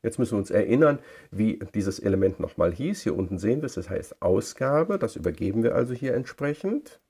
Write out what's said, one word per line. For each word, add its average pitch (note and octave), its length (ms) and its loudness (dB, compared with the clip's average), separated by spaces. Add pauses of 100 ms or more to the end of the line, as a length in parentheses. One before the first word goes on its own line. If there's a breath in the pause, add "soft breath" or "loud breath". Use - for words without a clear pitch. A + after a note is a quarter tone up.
Jetzt A2+ 200 -4
müssen A#2 140 2
wir G#2 40 2
uns G2 140 -4
erinnern, C#3 480 4 (320 loud breath)
wie G#2+ 260 0 (160)
dieses G2 240 0
Element F#2+ 400 2
nochmal E2+ 340 0
hieß. D3 300 -4
Hier - 140 -2
unten F#2+ 200 -4
sehen A2+ 260 0
wir D3 40 -6
es, - 80 -8
das F2+ 160 -8
heißt - 320 -8
Ausgabe. C3+ 760 0
Das - 200 -4
übergeben - 480 -2
wir A#2 100 4
also A#2+ 180 0
hier B2 220 -4
entsprechend. D3+ 960 -4